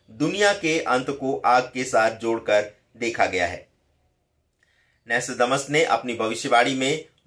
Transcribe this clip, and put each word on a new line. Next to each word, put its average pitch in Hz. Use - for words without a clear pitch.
दुनिया 180
के 165
अंत 131
को 135
आग 123
के 127
साथ 113
जोड़कर 110
देखा 113
गया 90
है। 85
नोस्ट्रेडमस 123
ने 151
अपनी 117
भविष्यवाणी 117
में 135